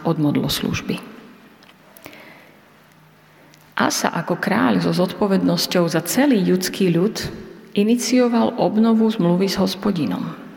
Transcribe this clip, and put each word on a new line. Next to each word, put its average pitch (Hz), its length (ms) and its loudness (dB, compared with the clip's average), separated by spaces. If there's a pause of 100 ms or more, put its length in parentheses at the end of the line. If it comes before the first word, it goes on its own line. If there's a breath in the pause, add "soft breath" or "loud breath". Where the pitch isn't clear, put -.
od 160 160 0
modloslužby. - 880 -2 (2750 loud breath)
Asa - 400 -2
ako 170 240 -4
kráľ 202 480 0
so 165 80 0
zodpovednosťou 180 960 0
za 165 160 0
celý 262 320 2
judský 185 560 0
ľud 196 240 0 (560)
inicioval 233 800 2
obnovu 220 560 4
zmluvy 180 400 2
s 190 80 -2
Hospodinom. 175 720 -2 (260)